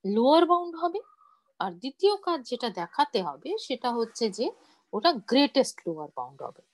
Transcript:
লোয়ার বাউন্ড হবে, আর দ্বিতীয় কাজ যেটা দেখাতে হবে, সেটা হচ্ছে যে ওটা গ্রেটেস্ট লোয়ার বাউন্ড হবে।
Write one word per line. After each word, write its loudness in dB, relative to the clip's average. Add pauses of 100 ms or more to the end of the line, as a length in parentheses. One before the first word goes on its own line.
লোয়ার 6
বাউন্ড 0
হবে, -4 (600)
আর -4
দ্বিতীয় 0
কাজ -4
যেটা -4
দেখাতে -2
হবে, -6
সেটা -6
হচ্ছে -4
যে -4 (420)
ওটা 2
গ্রেটেস্ট 2
লোয়ার -8
বাউন্ড -12
হবে। -14 (120)